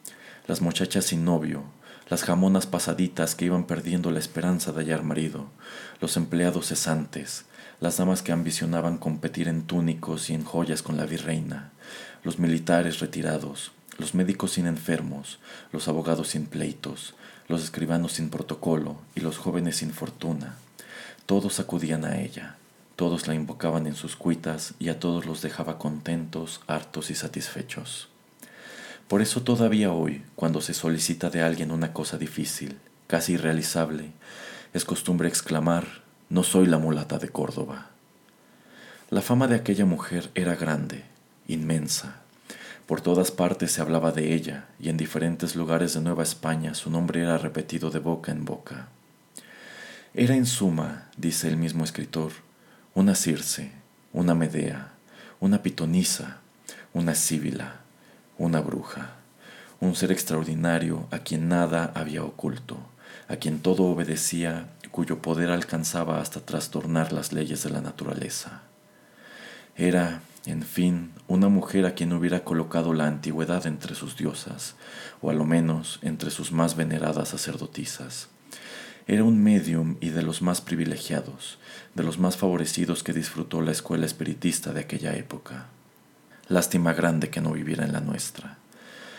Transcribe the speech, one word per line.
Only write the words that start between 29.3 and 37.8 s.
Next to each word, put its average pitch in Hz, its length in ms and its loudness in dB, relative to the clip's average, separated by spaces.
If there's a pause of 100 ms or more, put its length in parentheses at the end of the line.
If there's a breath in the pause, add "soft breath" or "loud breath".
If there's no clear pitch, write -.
todavía 107 500 4
hoy, 80 300 0 (140)
cuando 82 240 2
se - 120 -4
solicita 80 580 0
de 82 120 2
alguien 82 300 2
una 82 200 0
cosa - 240 -4
difícil, - 600 -6 (300)
casi 85 240 2
irrealizable, 80 800 0 (600 loud breath)
es 87 120 -2
costumbre 85 440 2
exclamar: 82 560 2 (460)
"No 87 140 4
soy 95 220 8
la 82 120 6
mulata 78 400 0
de - 100 -4
Córdoba". 71 640 -6 (1200 loud breath)